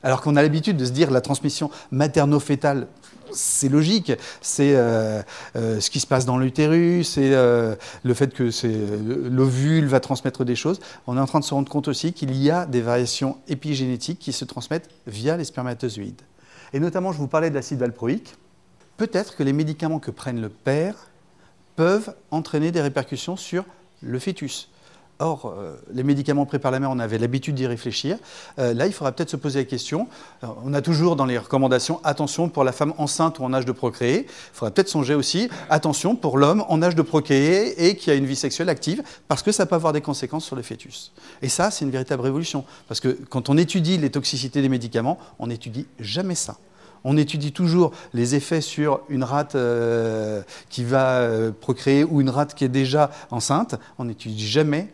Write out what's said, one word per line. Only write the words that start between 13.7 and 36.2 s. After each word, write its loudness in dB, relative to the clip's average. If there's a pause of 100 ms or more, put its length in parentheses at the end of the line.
qui -8
se -6
transmettent -8 (180)
via -2
les -4
spermatozoïdes. -8 (520)
Et -2
notamment, -2
je -8
vous -4
parlais 2
de -4
l'acide -4
valproïque. -4 (640)
Peut-être -4
que -2
les 2
médicaments -2
que -10
prennent -8
le -6
père -2 (800)
peuvent 2 (180)
entraîner 0
des 0
répercussions -4
sur -6 (360)
le -6
fœtus. -8 (560)
Or, -4
euh, -10 (180)
les -4
médicaments 2
pris -4
par 0
la 0
mère, 0
on -2
avait -2
l'habitude -2
d'y -2
réfléchir. -4 (400)
Euh, 2
là, 2
il 0
faudra -4
peut-être -6
se -6
poser -2
la 0
question. -4 (360)
Euh, -10 (180)
on -4
a 0
toujours 4
dans 2
les 0
recommandations, 2
attention 0
pour 0
la 4
femme -2
enceinte -2
ou -6
en -2
âge 0
de -4
procréer. 0
Il -20
faudra -4
peut-être 2
songer 0
aussi, 0 (220)
attention 2
pour 0